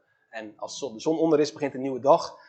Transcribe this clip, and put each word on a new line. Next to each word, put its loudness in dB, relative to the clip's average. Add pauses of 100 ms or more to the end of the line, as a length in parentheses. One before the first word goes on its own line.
(300)
En -14
als -12
zo-, -8
de -14
zon 0
onder 4
is, 2
begint -6
een -8
nieuwe -4
dag. 4 (120)